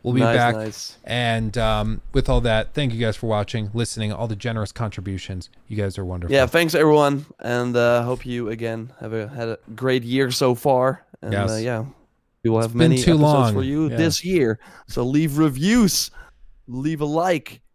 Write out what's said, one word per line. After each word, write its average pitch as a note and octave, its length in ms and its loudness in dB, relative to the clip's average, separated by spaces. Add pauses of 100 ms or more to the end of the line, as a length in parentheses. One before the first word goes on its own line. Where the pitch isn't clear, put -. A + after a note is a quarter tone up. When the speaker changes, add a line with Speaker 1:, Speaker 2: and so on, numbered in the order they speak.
Speaker 1:
We'll B2 120 -2
be A2+ 60 4
Speaker 2:
Nice, A#2 160 6
Speaker 1:
back. A#2+ 180 4
Speaker 2:
nice. A2 500 -8
Speaker 1:
And, A2+ 540 -2
um, G#2+ 420 0 (120)
with C3 160 0
all B2+ 140 4
that, A2 300 0
thank C3+ 220 -2
you A2+ 60 -4
guys A2 160 0
for - 100 -8
watching, G#2+ 480 -2
listening, A2+ 380 -4
all G#2+ 160 -6
the G#2+ 80 -6
generous A2 340 -6
contributions. F#2+ 800 -8 (160)
You G#2+ 100 -10
guys G2+ 220 -4
are G2 60 -8
wonderful. F2+ 300 -4
Speaker 2:
Yeah, C3 120 6
thanks E3 300 2
everyone, D3 500 4 (140)
and, B2 360 -2
uh, A#2+ 280 4
hope B2 200 -4
you A#2+ 240 -6
again A2+ 520 -8
have A2 120 -10
a, A2 160 -6
had A#2+ 200 -8
a A2+ 100 -6 (160)
great B2+ 300 0
year B2+ 260 0
so B2 240 2
far. C3 480 0 (180)
And, G#2+ 120 -6
Speaker 1:
Yes. G2+ 180 0
Speaker 2:
uh, A2 60 -2
yeah, A2+ 280 -4 (600)
we A2+ 60 2
will A2+ 80 4
Speaker 1:
It's A2+ 80 2
Speaker 2:
have A2+ 80 -8
Speaker 1:
been D#3+ 160 6
Speaker 2:
many C3+ 120 4
Speaker 1:
too E3+ 120 4
Speaker 2:
episodes D3+ 80 4
Speaker 1:
long. C#3 320 4
Speaker 2:
for C3+ 100 0
you D3 260 -2
Speaker 1:
Yeah. A#2+ 60 -6
Speaker 2:
this D#3 280 0
year. D3+ 360 0 (260)
So - 160 -6
leave C#3+ 340 0
reviews, D#3+ 760 2 (560)
leave C#3+ 320 -4
a D3+ 60 -2
like. D#3+ 540 -2 (140)